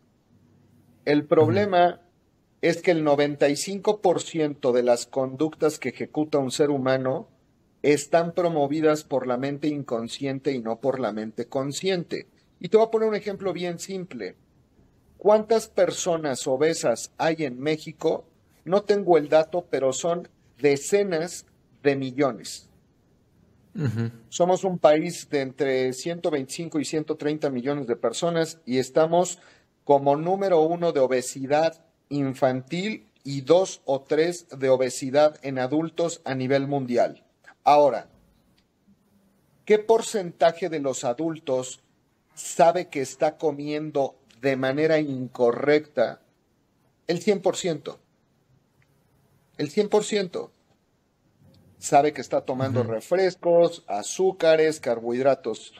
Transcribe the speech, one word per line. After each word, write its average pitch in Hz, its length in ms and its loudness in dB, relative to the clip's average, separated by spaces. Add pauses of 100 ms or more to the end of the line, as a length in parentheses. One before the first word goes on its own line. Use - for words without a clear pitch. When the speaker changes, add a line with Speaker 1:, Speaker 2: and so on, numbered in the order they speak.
(1040)
Speaker 1:
El 147 140 4
Speaker 2:
Ujú. 147 80 -8
Speaker 1:
problema 175 760 4 (600)
es 165 200 0
que - 80 0
el 160 140 4
noventa 147 460 2
y 143 60 0
cinco 196 460 -4
por 165 220 2
ciento 147 480 -2
de 123 100 2
las 120 240 2
conductas 147 720 -2
que 127 120 -6
ejecuta 151 500 -4
un 131 100 -2
ser 147 220 0
humano 131 580 -2 (540)
están 165 500 2
promovidas 156 720 0
por 127 240 -4
la 123 100 -2
mente 143 300 -4
inconsciente 135 840 -4
y 127 60 -4
no 113 200 -6
por 127 200 -2
la 110 120 -2
mente 110 360 -8
consciente. 147 800 -4 (320)
Y 175 100 -10
te 214 80 6
voy 220 100 6
a 220 40 -10
poner 220 180 0
un 214 60 -4
ejemplo 196 380 -6
bien 175 240 -6
simple. 147 580 -10 (840)
¿Cuántas 214 500 2
personas 160 800 -2
obesas 143 680 0
hay 160 260 -2
en 123 160 -6
México? 156 680 -4 (380)
No 196 200 0
tengo 190 340 4
el 147 120 0
dato, 160 400 2
pero 135 240 0
son 175 360 -4 (280)
decenas 170 880 0 (380)
de 139 120 4
millones. 131 760 -4 (1040)
Speaker 2:
Ujú. 117 360 -4 (180)
Speaker 1:
Somos 180 340 0
un 185 160 -2
país 160 500 2
de 143 120 -2
entre 131 520 -2
ciento 170 380 -6
veinticinco 151 480 -6
y 131 60 -4
ciento 156 300 -4
treinta 151 340 -2
millones 135 360 -4
de 117 100 -2
personas 165 720 -2
y 127 140 0
estamos 170 600 0 (440)
como 139 320 4
número 180 460 2
uno 170 300 0
de 143 80 0
obesidad 135 840 0 (220)
infantil 139 1000 -2 (140)
y 139 180 -8
dos 180 440 2
o 135 160 -2
tres 160 460 -2 (100)
de 131 120 0
obesidad 131 760 2
en 135 160 -6
adultos 160 680 -2
a 131 80 -4
nivel 135 340 0
mundial. 123 580 -2 (380)
Ahora, 143 460 4 (1600)
¿qué 208 120 6
porcentaje 190 920 2
de 156 100 -4
los 135 240 -4
adultos 131 800 -4 (500)
sabe 170 540 2
que 143 140 -6
está 151 360 -2
comiendo 147 800 -4 (260)
de 135 160 0
manera 151 420 2
incorrecta? 127 1200 0 (840)
El 170 140 -2
cien 202 220 0
por 175 140 0
ciento. - 440 -6 (1600)
El 151 120 -6
cien 208 200 0
por 208 140 2
ciento. - 480 -6 (1300)
Sabe 147 340 4
que 165 80 -12
está 147 220 -2
tomando 127 400 -2
Speaker 2:
Ujú. 113 100 -2
Speaker 1:
refrescos, 170 960 2
azúcares, 160 920 0
carbohidratos, 120 1000 -2